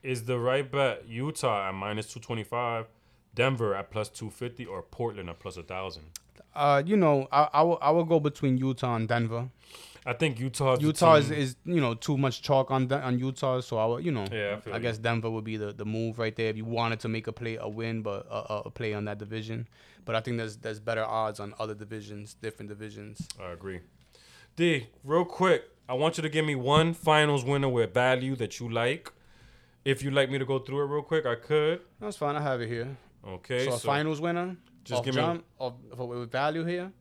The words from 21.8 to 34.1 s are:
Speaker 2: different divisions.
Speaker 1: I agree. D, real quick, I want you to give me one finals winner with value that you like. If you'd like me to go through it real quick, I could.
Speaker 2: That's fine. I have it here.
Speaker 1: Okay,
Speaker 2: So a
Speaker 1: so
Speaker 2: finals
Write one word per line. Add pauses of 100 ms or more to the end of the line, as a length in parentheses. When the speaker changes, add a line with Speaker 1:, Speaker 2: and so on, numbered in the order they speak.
Speaker 2:
different
divisions. (120)
Speaker 1:
I
agree. (720)
D, (160)
real
quick, (220)
I
want
you
to
give
me
one
finals
winner
with
value
that
you
like. (720)
If
you'd
like
me
to
go
through
it
real
quick,
I
could. (200)
Speaker 2:
That's
fine.
I
have
it
here. (300)
Speaker 1:
Okay,
Speaker 2:
So
a
Speaker 1:
so
Speaker 2:
finals